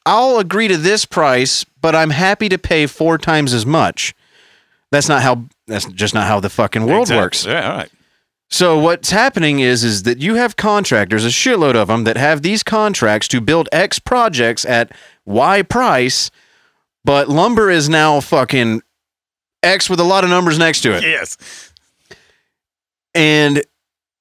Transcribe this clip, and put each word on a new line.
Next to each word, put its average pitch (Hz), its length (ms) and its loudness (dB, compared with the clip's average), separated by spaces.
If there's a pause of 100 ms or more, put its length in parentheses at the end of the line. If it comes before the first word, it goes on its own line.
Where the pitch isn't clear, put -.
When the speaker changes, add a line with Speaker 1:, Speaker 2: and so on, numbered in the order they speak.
Speaker 1:
"I'll 240 320 2
agree 208 300 0
to 185 100 2
this 190 280 0
price, 131 600 0 (160)
but 160 140 0
I'm 160 160 2
happy 190 380 0
to 185 100 -2
pay 156 260 0
four 160 320 0
times 156 360 0
as 113 120 0
much." 139 480 -2 (800)
That's 143 180 0
not 135 140 2
how, 123 220 0 (200)
that's 107 200 -6
just 98 280 -4
not 104 140 0
how 104 120 2
the 95 120 -4
fucking 110 340 -2
world 180 180 2
Speaker 2:
Exactly. 117 200 0
Speaker 1:
works. 90 220 -4
Speaker 2:
Yeah, 123 260 -4
all - 60 -6
right. 82 140 -10 (600)
Speaker 1:
So 170 260 2
what's 170 320 0
happening 180 500 0
is, 123 240 2
is 104 200 -2
that 120 160 -2
you 196 160 -2
have 233 200 -2
contractors, 113 720 0
a 117 40 0
shitload 156 460 0
of 104 140 2
'em, 113 140 0
that 113 140 0
have 147 260 0
these 202 180 -2
contracts 190 680 -2
to 123 120 -2
build 151 300 0
X 175 260 -2
projects 143 680 -2
at 117 260 -2 (340)
Y 156 380 0
price, 160 640 -2 (720)
but 139 240 2
lumber 202 440 2
is 151 180 0
now 156 300 2
fucking 123 600 0 (840)
X 180 260 0
with 175 100 -2
a 175 40 4
lot 190 200 2
of 180 60 0
numbers 175 300 2
next 165 220 0
to 113 140 2
it. 82 60 -2
Speaker 2:
Yes. 139 360 -4 (1800)
Speaker 1:
And 151 500 2 (580)